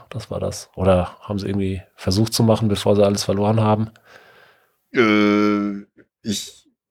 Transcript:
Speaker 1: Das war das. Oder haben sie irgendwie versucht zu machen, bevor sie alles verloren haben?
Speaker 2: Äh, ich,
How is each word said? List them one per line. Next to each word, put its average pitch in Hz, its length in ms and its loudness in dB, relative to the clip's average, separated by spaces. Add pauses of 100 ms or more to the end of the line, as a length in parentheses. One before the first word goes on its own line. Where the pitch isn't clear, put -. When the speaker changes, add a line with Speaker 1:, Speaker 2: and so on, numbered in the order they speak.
Speaker 1:
Das - 220 -12
war 98 80 -6
das. 92 360 -8
Oder 92 460 0
haben 101 180 -8
sie 98 80 -8
irgendwie 98 360 -4 (120)
versucht 107 380 0
zu - 100 -2
machen, 110 240 2
bevor 101 280 0
sie 101 100 4
alles 101 180 0
verloren 104 380 0
haben? 107 300 0 (1000)
Speaker 2:
Äh, 104 920 2 (400)
ich, - 440 -10 (240)